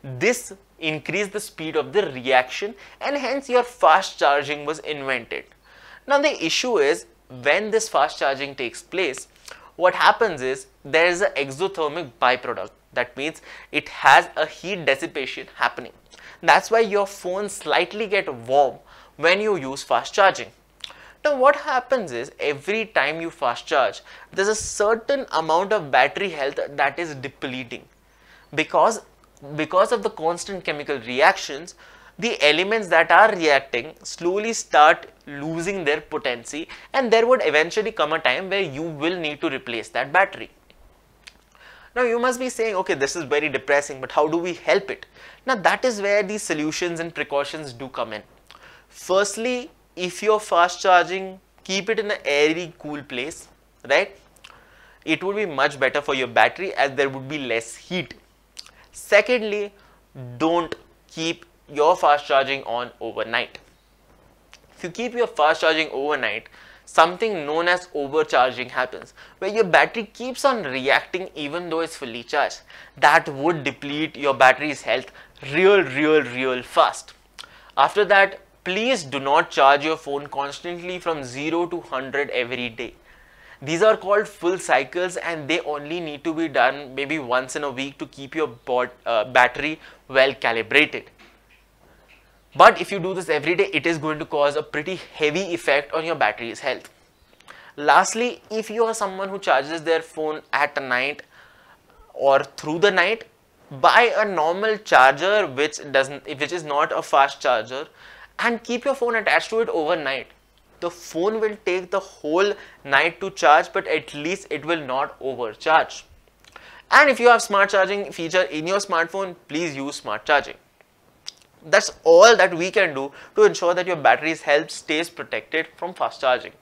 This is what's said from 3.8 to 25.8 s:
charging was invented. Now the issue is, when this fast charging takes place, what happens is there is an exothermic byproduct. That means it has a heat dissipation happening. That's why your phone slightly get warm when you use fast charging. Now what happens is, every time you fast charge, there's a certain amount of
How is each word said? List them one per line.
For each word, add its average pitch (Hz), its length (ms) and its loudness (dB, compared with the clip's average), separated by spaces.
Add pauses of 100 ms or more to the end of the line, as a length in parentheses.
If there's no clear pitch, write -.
charging 147 440 0
was 156 140 -6
invented. 131 680 -6 (600)
Now 277 120 2
the 285 240 0
issue 214 360 0
is, 147 260 2 (380)
when 185 280 0
this 214 160 0
fast 151 320 0
charging 139 360 -4
takes 117 260 -8
place, 165 480 -6 (480)
what 175 180 2
happens 165 460 2
is 131 280 -6 (140)
there 147 220 2
is 175 160 2
an - 160 0
exothermic 147 760 -4 (100)
byproduct. 123 480 -2 (240)
That 123 200 -4
means 147 280 -10 (300)
it 151 180 -4
has 160 440 6
a 151 120 -2
heat 170 400 -8
dissipation 139 680 -4
happening. 123 360 -4 (480)
That's 170 300 4
why 220 100 4
your 202 260 0
phone 196 440 -8
slightly 170 560 -2
get 185 260 -4
warm 127 460 0 (400)
when 180 240 2
you 214 140 0
use 135 260 -8
fast - 320 -2
charging. 190 340 2 (760)
Now 294 140 0
what 277 200 4
happens 247 560 -4
is, 120 280 -8
every 151 460 -4
time 151 340 0
you 165 80 -6
fast 120 380 -4
charge, 127 340 0 (320)
there's 196 160 0
a 214 60 0
certain 226 760 -2
amount 165 420 0
of 160 160 -4